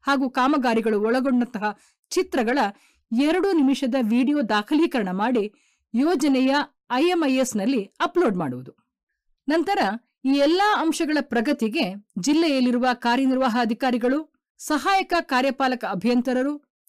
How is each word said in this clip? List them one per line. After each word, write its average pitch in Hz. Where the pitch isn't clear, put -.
ಹಾಗೂ 277
ಕಾಮಗಾರಿಗಳು 240
ಒಳಗೊಂಡಂತಹ 233
ಚಿತ್ರಗಳ 285
ಎರಡು 349
ನಿಮಿಷದ 269
ವಿಡಿಯೋ 247
ದಾಖಲೀಕರಣ 220
ಮಾಡಿ 208
ಯೋಜನೆಯ 269
ಐ 254
ಎಂ 349
ಐ 262
ಎಸ್ 254
ನಲ್ಲಿ 208
ಅಪ್ಲೋಡ್ 330
ಮಾಡುವುದು. 131
ನಂತರ 339
ಈ 262
ಎಲ್ಲಾ 320
ಅಂಶಗಳ 311
ಪ್ರಗತಿಗೆ 226
ಜಿಲ್ಲೆಯಲ್ಲಿರುವ 262
ಕಾರ್ಯನಿರ್ವಾಹ 254
ಅಧಿಕಾರಿಗಳು, 247
ಸಹಾಯಕ 381
ಕಾರ್ಯಪಾಲಕ 254
ಅಭಿಯಂತರರು, 247